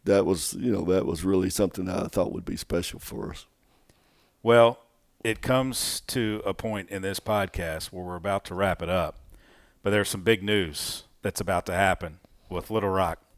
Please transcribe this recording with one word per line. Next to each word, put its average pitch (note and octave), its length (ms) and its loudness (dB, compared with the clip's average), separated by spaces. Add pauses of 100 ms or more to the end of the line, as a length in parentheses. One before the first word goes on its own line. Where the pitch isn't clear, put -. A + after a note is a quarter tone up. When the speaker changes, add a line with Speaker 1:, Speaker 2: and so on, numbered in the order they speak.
Speaker 1:
that G2 180 6
was, F2 280 0
you A#2+ 180 -2
know, F#2 140 0
that F#2 200 2
was E2+ 180 -2
really F#2 260 2
something F#2+ 360 -2
that F2+ 180 -4
I - 40 -4
thought F#2 240 -2
would - 140 -8
be - 120 -6
special - 420 -6
for - 300 -10
us. - 160 -14 (960)
Speaker 2:
Well, A#2 380 8 (440)
it A2 180 -2
comes C3 680 0
to G#2+ 380 -2
a G2 80 -2
point G#2+ 360 -6
in G2 120 -6
this F#2+ 180 -4
podcast F2 680 -4
where F2+ 160 -12
we're F2+ 120 -8
about G2 300 -4
to F2+ 100 -10
wrap F#2 260 0
it E2 80 -4
up, F2 300 -2 (640)
but G2 80 0
there's G#2 180 2
some G2 120 -6
big G2+ 220 4
news G2 600 -2 (180)
that's - 200 -4
about F2 240 -2
to F#2 80 -4
happen F2+ 460 0 (300)
with F2+ 220 -8
Little G2+ 180 0
Rock, F#2 300 0 (180)